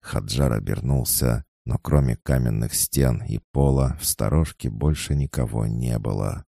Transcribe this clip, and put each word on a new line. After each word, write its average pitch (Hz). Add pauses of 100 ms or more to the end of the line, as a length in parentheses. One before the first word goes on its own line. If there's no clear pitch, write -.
Хаджар 60
обернулся, 58 (200)
но 58
кроме 67
каменных 57
стен 64
и 55 (140)
пола 67
в -
сторожке 65
больше 71
никого 58
не 58
было. 50